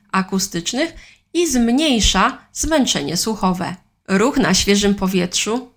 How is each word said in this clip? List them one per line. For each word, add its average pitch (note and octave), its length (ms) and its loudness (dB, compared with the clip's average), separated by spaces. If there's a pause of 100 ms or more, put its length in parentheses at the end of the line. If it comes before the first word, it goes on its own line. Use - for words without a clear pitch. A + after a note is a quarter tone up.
(120)
akustycznych F#3+ 840 -4 (400)
i E4+ 140 0
zmniejsza B3 920 2 (160)
zmęczenie A#3 640 0
słuchowe. F#3 580 -2 (320)
Ruch G3 300 2
na F#3 160 2
świeżym G3+ 420 2
powietrzu F#3+ 800 -2